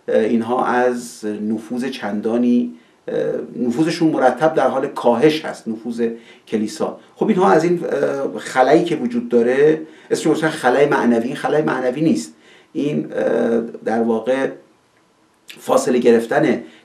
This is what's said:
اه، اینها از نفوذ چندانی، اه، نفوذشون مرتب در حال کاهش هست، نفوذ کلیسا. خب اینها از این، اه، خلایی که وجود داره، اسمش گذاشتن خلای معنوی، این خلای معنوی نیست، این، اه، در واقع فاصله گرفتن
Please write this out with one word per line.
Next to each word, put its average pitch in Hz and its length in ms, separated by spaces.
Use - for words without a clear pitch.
اه، 113 120
اینها 113 440
از 120 600
نفوذ 110 680
چندانی، 120 840
اه، - 80
نفوذشون 160 420
مرتب 143 460
در 143 140
حال 135 180
کاهش 131 580
هست، - 240
نفوذ 113 400
کلیسا. 104 500
خب 185 120
اینها 190 220
از 160 140
این، 175 200
اه، 139 540
خلایی 143 460
که 165 120
وجود 120 320
داره، 135 520
اسمش 117 160
گذاشتن 156 220
خلای 135 380
معنوی، 120 400
این 139 100
خلای 147 260
معنوی 131 380
نیست، 156 340
این، 147 400
اه، 117 480
در 113 180
واقع 123 460
فاصله - 520
گرفتن 117 640